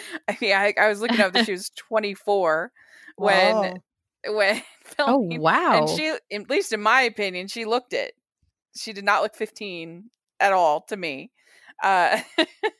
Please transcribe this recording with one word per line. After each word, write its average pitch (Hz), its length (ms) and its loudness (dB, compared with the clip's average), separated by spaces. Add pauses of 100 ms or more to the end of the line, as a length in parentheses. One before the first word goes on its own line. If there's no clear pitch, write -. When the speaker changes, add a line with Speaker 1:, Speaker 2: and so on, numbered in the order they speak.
(280)
Speaker 1:
I - 140 -6
mean, 202 120 2
I, 202 260 2
I 208 100 4
was 202 100 -2
looking 226 220 0
up 190 120 2
that 233 120 2
she 220 60 -4
Speaker 2:
<laughs> - 0 -
Speaker 1:
was 185 240 -8
twenty-four 202 960 -2 (460)
when, 190 380 4
Speaker 3:
Whoa. 190 180 -2 (540)
Speaker 1:
when 208 300 2
<laughs> - 400 -16
Speaker 2:
Oh, 277 240 2
Speaker 1:
filming. 165 200 -6
Speaker 2:
wow. 240 320 4
Speaker 1:
And 156 160 2
she, 165 180 -2 (260)
at 208 160 -10
least 294 240 -2
in 208 80 -6
my 233 220 4
opinion, 196 440 -4
she 226 180 -8
looked 233 280 -2
it. 107 200 -4 (600)
She - 160 -12
did 196 140 -14
not 196 160 4
look 214 140 -4
fifteen 180 720 -12 (300)
at 196 140 4
all 160 340 2
to 214 100 -8
me. 151 340 -8 (520)
Uh, 190 360 2 (180)
<laughs> 330 80 2 (340)